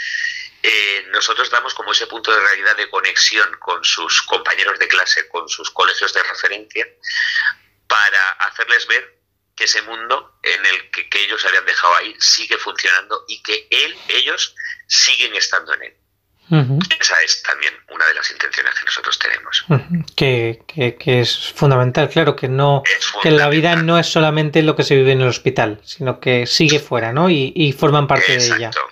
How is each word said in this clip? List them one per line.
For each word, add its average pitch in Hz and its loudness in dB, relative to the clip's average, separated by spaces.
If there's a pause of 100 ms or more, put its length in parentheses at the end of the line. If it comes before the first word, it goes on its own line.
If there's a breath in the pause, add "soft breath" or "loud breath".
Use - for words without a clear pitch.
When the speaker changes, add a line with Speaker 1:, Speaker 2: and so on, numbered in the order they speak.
(640 loud breath)
Speaker 1:
eh, 101 0
nosotros 110 -2
damos 123 -2
como 104 -6
ese 110 0
punto 113 -4
de 107 4
realidad 101 2
de 104 -4
conexión 95 0
con 87 -4
sus - 0
compañeros 92 -2
de 90 0
clase, - 0
con 82 -8
sus - -8
colegios 92 0
de 95 0
referencia, 101 -6 (1000 loud breath)
para 98 2
hacerles 113 -2
ver 120 -4 (360)
que 110 -4
ese 107 0
mundo 113 -6
en 95 0
el 92 0
que, - -8
que 101 0
ellos 104 -4
habían 92 0
dejado 87 2
ahí 98 -2
sigue - 0
funcionando 95 -2
y 110 -14
que 107 -6
él, 143 -2
ellos 131 -2 (320 loud breath)
siguen 120 0
estando 90 -2
en 67 -6
él. - -18 (540)
Speaker 2:
Ujú. 139 2 (200)
Speaker 1:
Esa - 0
es - -2
también 76 -4 (160)
una 82 -2
de 78 2
las - -4
intenciones 67 -4
que - -6
nosotros - -4
tenemos. - -4
Speaker 2:
Ujú. 160 0 (100)
Que, 117 0
que, 123 -2
que 127 2
es - -2
fundamental, 131 4
claro, 151 2
que 131 -6
no, 139 2
Speaker 1:
Es - 0 (160)
Speaker 2:
que 160 4
la 147 6
vida 156 2
Speaker 1:
fundamental. 165 2
Speaker 2:
no 170 4
es 165 0
solamente 156 2
lo 156 4
que 147 0
se 143 4
vive 135 6
en 131 2
el 127 4
hospital, 113 -2
sino 127 -6
que 123 0
sigue 151 2
fuera, 117 -4
¿no? 170 4
Y, 135 0
y 151 2
forman 143 4
parte 95 2
de 123 0
ella. 117 0
Speaker 1:
Exacto. 69 -6